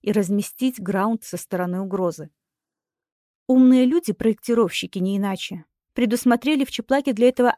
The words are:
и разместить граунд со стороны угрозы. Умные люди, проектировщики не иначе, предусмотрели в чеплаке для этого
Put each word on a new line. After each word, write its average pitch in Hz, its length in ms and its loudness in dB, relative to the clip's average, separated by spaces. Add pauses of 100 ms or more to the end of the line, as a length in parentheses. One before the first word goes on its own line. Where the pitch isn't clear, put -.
и 208 100 -2
разместить 202 680 -2
граунд 202 440 -2
со - 140 -10
стороны 180 420 -4
угрозы. 180 500 -4 (1160)
Умные 254 380 6
люди, 269 280 0
проектировщики 220 840 -2
не 190 180 -2
иначе, 190 480 -6 (280)
предусмотрели 247 720 0
в - 60 -8
чеплаке 269 420 -2
для 233 160 4
этого 247 280 2